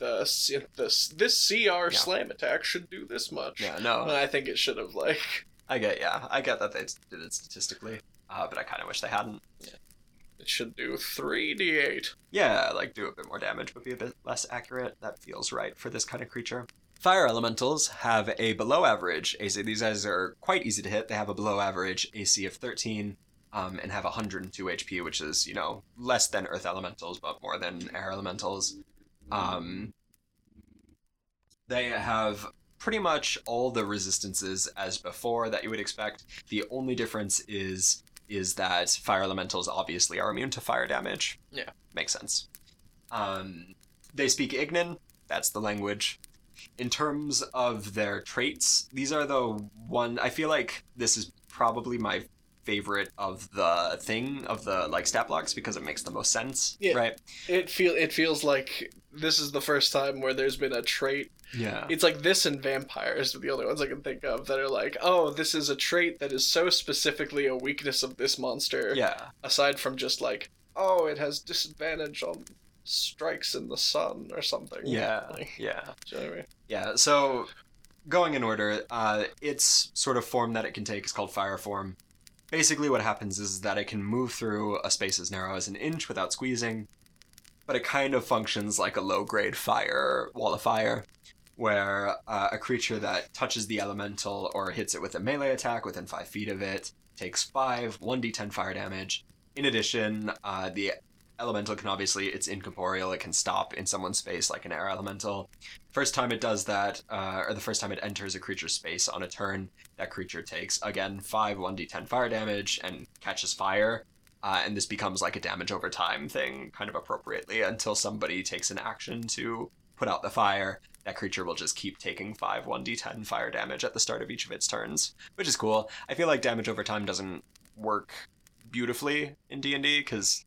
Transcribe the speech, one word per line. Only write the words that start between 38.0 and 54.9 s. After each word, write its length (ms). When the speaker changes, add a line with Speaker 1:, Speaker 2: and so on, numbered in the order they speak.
Speaker 2:
is 260
that 360
fire 320
elementals 460
obviously 520
are 100
immune 200
to 100
fire 260
damage. 520
Speaker 1:
Yeah. 200
Speaker 2:
Makes 180
sense. 360
Um, 640
they 140
speak 240
Ignan. 460
That's 240
the 100
language. 600
In 120
terms 520
of 520
their 280
traits, 680
these 200
are 140
the 140
one, 300
I 100
feel 200
like 360
this 200
is 160
probably 500
my 260
favorite 480
of 360
the 500
thing, 440
of 180
the, 240
like, 180